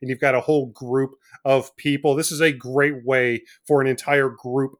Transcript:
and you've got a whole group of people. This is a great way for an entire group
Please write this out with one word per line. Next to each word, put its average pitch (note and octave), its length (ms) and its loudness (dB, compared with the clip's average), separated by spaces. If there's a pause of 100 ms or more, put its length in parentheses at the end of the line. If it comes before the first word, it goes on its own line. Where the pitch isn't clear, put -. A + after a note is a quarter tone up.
and C3 80 -8
you've C3 120 -6
got C3+ 140 2
a B2 40 2
whole C#3+ 280 0
group C3 440 -4 (320)
of C3+ 320 0
people. C#3+ 400 0
This D#3 160 -2
is D3+ 80 -6
a D#3+ 140 2
great C3 500 -2
way B2 400 0 (240)
for C#3+ 140 4
an C3+ 60 2
entire C3+ 420 0
group B2+ 500 -4